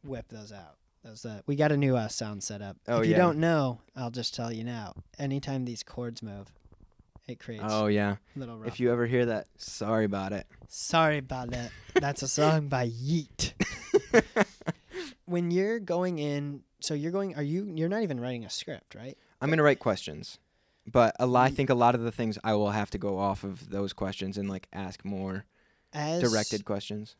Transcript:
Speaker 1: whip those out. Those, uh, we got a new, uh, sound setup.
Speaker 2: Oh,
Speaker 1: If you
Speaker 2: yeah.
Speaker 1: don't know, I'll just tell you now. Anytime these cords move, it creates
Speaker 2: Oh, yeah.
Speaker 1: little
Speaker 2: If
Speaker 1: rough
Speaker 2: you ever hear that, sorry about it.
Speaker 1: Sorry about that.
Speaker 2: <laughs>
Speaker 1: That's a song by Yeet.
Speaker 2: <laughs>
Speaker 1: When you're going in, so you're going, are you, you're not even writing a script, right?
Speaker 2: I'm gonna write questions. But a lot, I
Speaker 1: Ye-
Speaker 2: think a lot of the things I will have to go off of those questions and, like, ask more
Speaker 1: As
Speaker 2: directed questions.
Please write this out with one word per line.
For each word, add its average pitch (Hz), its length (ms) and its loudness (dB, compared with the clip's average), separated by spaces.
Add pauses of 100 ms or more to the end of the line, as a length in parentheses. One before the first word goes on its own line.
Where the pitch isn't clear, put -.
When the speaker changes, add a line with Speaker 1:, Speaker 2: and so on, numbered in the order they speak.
Speaker 1:
whip 131 280 -10
those 110 200 -16
out. 87 280 -20 (240)
Those, 110 240 -16
uh, 107 200 -10
we 143 100 -2
got 151 160 4
a 147 40 4
new, 139 180 4
uh, 110 140 0
sound 104 340 -6
setup. 101 360 -10 (100)
Speaker 2:
Oh, 117 120 4
Speaker 1:
If 113 60 4
you - 60 4
Speaker 2:
yeah. - 60 6
Speaker 1:
don't 170 200 6
know, 151 440 2 (120)
I'll 123 160 -6
just 117 240 -6
tell 117 160 -6
you 113 140 -8
now. 120 300 -8 (240)
Anytime 139 480 -4
these 120 160 -8
cords 120 400 -10
move, 101 280 -12 (800)
it 123 100 -10
creates 110 300 -10
Speaker 2:
Oh, 107 200 2
yeah. 104 280 4 (200)
Speaker 1:
little 117 260 -12
Speaker 2:
If - 60 -14
Speaker 1:
rough 120 120 -6
Speaker 2:
you 120 100 4
ever 120 160 2
hear 123 200 4
that, 110 220 -2 (100)
sorry 110 480 0
about 98 260 -2
it. 98 140 -8 (200)
Speaker 1:
Sorry 156 520 2
about 127 320 -8
that. 120 200 -6 (140)
Speaker 2:
<laughs> - 100 -20
Speaker 1:
That's 143 280 0
a 135 60 -2
song 151 400 4
by 127 200 0
Yeet. 135 640 -2 (600)
Speaker 2:
<laughs> - 320 6 (840)
Speaker 1:
When 175 240 0
you're 196 280 2
going 180 400 0
in, 143 440 -2 (180)
so - 140 -2
you're 151 180 -2
going, 196 240 -2
are 151 60 -2
you, 180 340 -2
you're 156 140 0
not 214 120 0
even 151 160 -2
writing 120 280 -4
a - 40 -10
script, - 440 -10
right? 127 220 -14 (260)
Speaker 2:
I'm 139 80 2
gonna 160 120 4
write 147 160 6
questions. - 600 -4 (520)
But 117 300 6
a 127 60 4
lot, 123 160 6
I 131 80 6
Speaker 1:
Ye- 139 40 -6
Speaker 2:
think 139 160 0
a 131 40 8
lot 120 200 8
of 120 60 2
the 117 100 0
things 110 320 -2
I 110 120 2
will 104 160 4
have 104 200 0
to 101 80 -6
go 98 200 -2
off 98 260 0
of 98 240 -10
those 98 240 -2
questions 98 460 -4
and, 98 100 -2
like, 95 240 -8
ask 92 320 -10
more 95 400 -4 (480)
Speaker 1:
As 151 300 -2
Speaker 2:
directed 110 420 2
questions. 107 560 -8